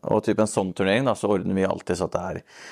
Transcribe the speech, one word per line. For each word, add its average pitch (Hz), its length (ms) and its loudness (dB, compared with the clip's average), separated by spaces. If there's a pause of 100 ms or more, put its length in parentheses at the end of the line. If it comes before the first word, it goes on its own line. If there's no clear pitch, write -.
Og 107 200 2
typ 107 160 2
en 107 80 4
sånn 95 280 -2
turnering, 101 300 2
da, 117 80 2
så 104 160 -2
ordner 95 260 0
vi 95 100 2
alltid - 320 0
så 90 80 -2
at 82 60 -6
det 90 100 -2
er, 90 220 -8 (280)